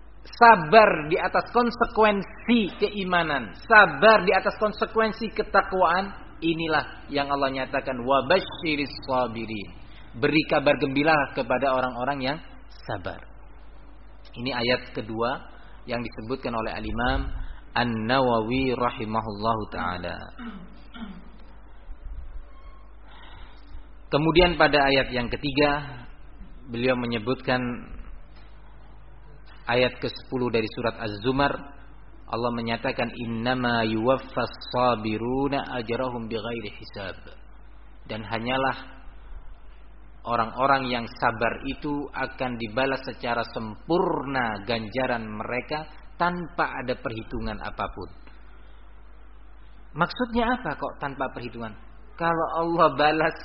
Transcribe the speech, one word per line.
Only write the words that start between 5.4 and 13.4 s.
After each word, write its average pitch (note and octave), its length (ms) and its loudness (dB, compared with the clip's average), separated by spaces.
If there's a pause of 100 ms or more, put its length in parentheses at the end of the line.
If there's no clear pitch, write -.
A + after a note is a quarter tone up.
inilah D#3+ 640 0
yang C#3+ 240 0
Allah C#3 240 2
nyatakan, C3 480 -2
"Wa C3 240 4
basyiris D3+ 640 2 (140)
sabirin." A2+ 800 -2 (300)
Beri D3 320 2
kabar C#3+ 320 4
gembira C#3+ 320 4 (240)
kepada C3 400 2
orang-orang B2+ 480 -2
yang D3 140 -2 (500)
sabar. F#2+ 320 -6 (1120)